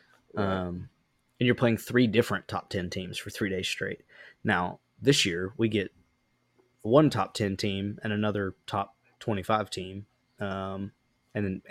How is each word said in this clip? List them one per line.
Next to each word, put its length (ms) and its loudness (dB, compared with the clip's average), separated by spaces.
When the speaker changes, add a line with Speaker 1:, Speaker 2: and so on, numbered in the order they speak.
Speaker 1:
Right. 100 -2
Speaker 2:
Um, 240 -8
and 60 4
you're 80 6
playing 240 4
three 280 4
different 400 2
top 220 -6
ten 220 -4
teams 260 -8
for 140 -10
three 180 -4
days 180 -2
straight. 360 -6
Now, 360 0
this 240 6
year, 320 -4
we 120 2
get 240 0
one 260 6
top 240 -2
ten 240 -2
team 460 -4
and 100 -4
another 420 -2
top 300 -4
twenty-five 520 -2
team, 340 -10
um, 520 -6
and, 360 -2